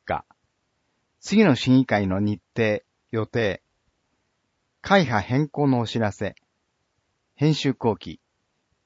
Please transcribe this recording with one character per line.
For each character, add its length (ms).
果。 180
次 240
の 140
審 220
議 60
会 220
の 140
日 200
程、 280
予 160
定。 340
会 200
派 260
変 220
更 180
の 140
お 40
知 140
ら 140
せ。 220
編 180
集 200
後 240
期。 240